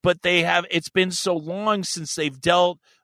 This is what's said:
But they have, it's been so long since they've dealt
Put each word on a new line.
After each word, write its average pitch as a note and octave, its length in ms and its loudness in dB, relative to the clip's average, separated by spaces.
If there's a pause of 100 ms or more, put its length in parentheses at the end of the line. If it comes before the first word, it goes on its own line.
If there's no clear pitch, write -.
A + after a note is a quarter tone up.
But - 200 0
they F3 200 2
have, F3 280 2
it's E3+ 180 -2
been F#3 220 2
so F3 260 -2
long F#3+ 480 -2
since D#3+ 300 -8
they've C#3+ 260 -4
dealt F3 380 2 (240)